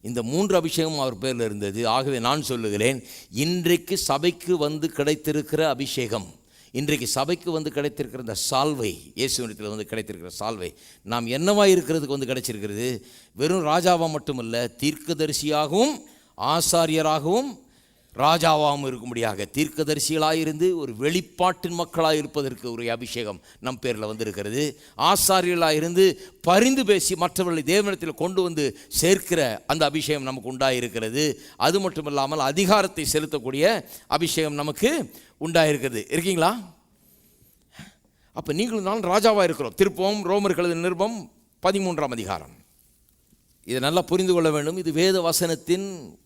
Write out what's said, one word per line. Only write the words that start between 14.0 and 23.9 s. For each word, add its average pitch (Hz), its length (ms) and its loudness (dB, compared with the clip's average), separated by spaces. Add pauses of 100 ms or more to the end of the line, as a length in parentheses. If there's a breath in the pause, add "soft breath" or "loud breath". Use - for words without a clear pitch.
மட்டுமல்ல, 120 680 -4
தீர்க்கதரிசியாகவும் 156 1300 0 (340 loud breath)
ஆசாரியராகவும் 160 1300 0 (520 soft breath)
ராஜாவாகவும் 151 680 4
இருக்கும்படியாக, 117 720 -4
தீர்க்கதரிசிகளாயிருந்து 156 1200 0
ஒரு 139 180 -6
வெளிப்பாட்டின் 175 760 0
மக்களாய் 165 460 0
இருப்பதற்கு 139 560 -4
ஒரு 117 180 -6
அபிஷேகம் 113 500 -6 (200 soft breath)
நம் 127 180 -6
பேரில் 113 220 -4